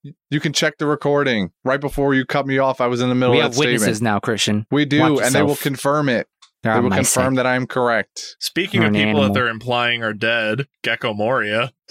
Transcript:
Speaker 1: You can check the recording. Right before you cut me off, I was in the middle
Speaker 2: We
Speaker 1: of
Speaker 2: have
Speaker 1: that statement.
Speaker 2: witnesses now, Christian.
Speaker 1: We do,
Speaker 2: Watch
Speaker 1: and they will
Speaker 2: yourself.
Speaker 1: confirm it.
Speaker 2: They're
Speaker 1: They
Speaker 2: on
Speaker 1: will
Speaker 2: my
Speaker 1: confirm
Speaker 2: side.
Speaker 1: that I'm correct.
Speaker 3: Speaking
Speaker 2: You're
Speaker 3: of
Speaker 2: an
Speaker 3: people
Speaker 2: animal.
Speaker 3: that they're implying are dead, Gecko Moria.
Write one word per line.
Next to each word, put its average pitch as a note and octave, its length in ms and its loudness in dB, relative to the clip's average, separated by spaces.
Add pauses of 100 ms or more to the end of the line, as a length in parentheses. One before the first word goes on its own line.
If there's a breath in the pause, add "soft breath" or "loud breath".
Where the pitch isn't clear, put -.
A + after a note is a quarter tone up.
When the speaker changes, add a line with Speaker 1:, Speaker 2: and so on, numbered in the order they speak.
(300)
Speaker 1:
You D3 100 0
can D#3 120 -2
check - 260 -2
the D3+ 80 -2
recording. C#3+ 680 0 (120)
Right C3+ 160 0
before C#3+ 320 0
you C3 140 2
cut C#3 200 0
me C3+ 120 0
off, C3+ 220 2
I B2 80 2
was B2 120 0
in B2+ 80 0
the B2 60 2
middle B2 180 4
Speaker 2:
We A#2+ 60 4
Speaker 1:
of D3 60 4
Speaker 2:
have C3 80 -2
Speaker 1:
that A#2+ 40 -8
statement. B2 240 2
Speaker 2:
witnesses G#2+ 220 0
now, G#2 180 2
Christian. G#2+ 500 -2
Speaker 1:
We D3 140 2
do, C#3+ 160 2
Speaker 2:
Watch C#3+ 240 2
Speaker 1:
and B2+ 100 2
they - 80 2
will C#3+ 80 2
Speaker 2:
yourself. C#3+ 120 -4
Speaker 1:
confirm C#3+ 460 0
it. A2 180 0 (360)
Speaker 2:
They're A2+ 120 0
Speaker 1:
They A2 40 2
Speaker 2:
on A2+ 60 2
Speaker 1:
will - 60 0
Speaker 2:
my F#2+ 60 0
Speaker 1:
confirm C3 380 0
Speaker 2:
side. B2+ 40 2
Speaker 1:
that B2 80 0
I'm B2+ 200 0
correct. A#2 760 -2
Speaker 3:
Speaking F3 420 -2
Speaker 2:
You're G#2+ 80 2
Speaker 3:
of G#2 40 0
Speaker 2:
an G#2 60 2
Speaker 3:
people G#2+ 100 2
Speaker 2:
animal. C#3 140 2
Speaker 3:
that G2+ 100 2
they're B2 140 0
implying A#2+ 540 -2
are A2 100 -2
dead, A2 540 -2 (160)
Gecko A#2 320 -4
Moria. A2 580 -2 (180)